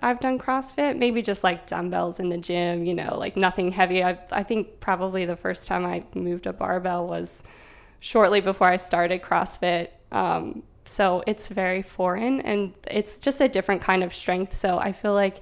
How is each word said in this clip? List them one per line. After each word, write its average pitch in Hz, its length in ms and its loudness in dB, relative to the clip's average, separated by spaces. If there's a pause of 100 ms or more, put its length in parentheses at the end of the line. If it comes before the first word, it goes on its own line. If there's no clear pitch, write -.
I've 247 160 0
done 262 180 0
CrossFit. 262 600 -2
Maybe 240 240 2
just, 202 220 0
like, 175 240 -2
dumbbells 175 500 -2
in 180 100 -2
the 175 80 -2
gym, 175 480 -2
you 180 80 0
know, 175 240 -2
like, 190 200 -6
nothing 185 340 2
heavy. 185 320 4
I, 180 160 0 (140)
I 202 100 0
think 214 380 -4
probably 185 460 0
the 175 100 -2
first - 320 -4
time 180 180 0
I 175 160 -4 (100)
moved 180 360 -4
a 185 40 -4
barbell 185 540 -2
was 170 380 -8 (560)
shortly 208 400 4
before 190 260 4
I 180 120 6
started 175 440 0
CrossFit. 175 680 0 (200)
Um, 165 540 -2 (220)
so 180 420 2
it's 214 180 -2
very 190 360 -2
foreign, 208 580 -2
and 202 320 -2 (180)
it's - 300 -2
just 277 200 0
a 269 80 6
different 190 320 0
kind 185 220 4
of 175 100 -4
strength. 185 440 -2
So 180 240 0
I 196 100 0
feel 208 240 -2
like 196 280 2